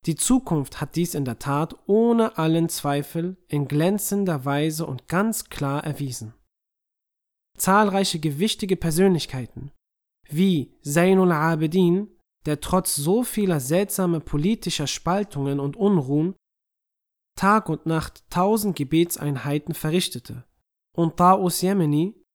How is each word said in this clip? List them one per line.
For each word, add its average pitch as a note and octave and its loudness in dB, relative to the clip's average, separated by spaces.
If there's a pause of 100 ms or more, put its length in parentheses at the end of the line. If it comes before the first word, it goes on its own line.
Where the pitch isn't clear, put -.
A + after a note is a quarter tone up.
Die D#3+ -2
Zukunft - 0
hat - -10
dies E3+ -2
in C#3+ -2
der A#2+ -6
Tat C#3+ -4 (100)
ohne A3+ 2
allen E3 0
Zweifel D#3 -4 (100)
in C#3+ -2
glänzender F3+ 0
Weise D3+ -2
und B2+ -10
ganz G#3 -2
klar C#3+ -4
erwiesen. B2+ -8 (1200)
Zahlreiche G3 2
gewichtige F3 -2
Persönlichkeiten, D#3 0 (580)
wie E3 0
Zainul F3+ 4
Abidin, E3 2 (380)
der D3+ -2
trotz - -2
so F3 0
vieler F#3+ 0
seltsamer E3+ 0
politischer E3+ -2
Spaltungen C#3+ -2
und C#3+ -4
Unruhen E3+ 2 (1040)
Tag G#3 2
und D#3 -6
Nacht D#3+ -4
tausend G3+ 0
Gebetseinheiten D3 -2
verrichtete, D#3 -4 (520)
und E3 0
Taus F3+ 4
Yemeni F3+ 2 (200)